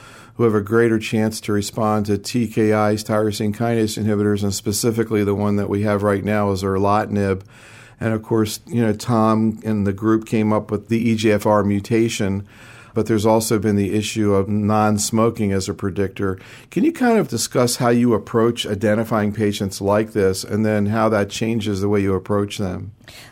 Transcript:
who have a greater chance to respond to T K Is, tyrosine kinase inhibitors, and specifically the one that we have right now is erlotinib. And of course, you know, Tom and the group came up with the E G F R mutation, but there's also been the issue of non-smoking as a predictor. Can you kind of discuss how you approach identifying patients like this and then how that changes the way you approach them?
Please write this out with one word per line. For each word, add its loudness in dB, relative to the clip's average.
who 0
have 4
a 2
greater 4
chance -2
to -4
respond 0
to 0
T -2
K 2
Is, 2
tyrosine -2
kinase 0
inhibitors, 0
and 0
specifically 0
the 2
one 0
that -2
we 0
have 0
right 2
now 0
is -2
erlotinib. 0
And -2
of -4
course, 0
you 0
know, 2
Tom 2
and 0
the 0
group 2
came 0
up -2
with -4
the 2
E 0
G 2
F 0
R 4
mutation, 0
but -2
there's 0
also 2
been 0
the 0
issue 0
of 0
non-smoking 0
as -2
a -4
predictor. -4
Can 0
you 2
kind 2
of 0
discuss -2
how 0
you 4
approach 0
identifying 0
patients -2
like 0
this 0
and -2
then 0
how 2
that 0
changes -4
the 0
way 2
you 0
approach -2
them? -8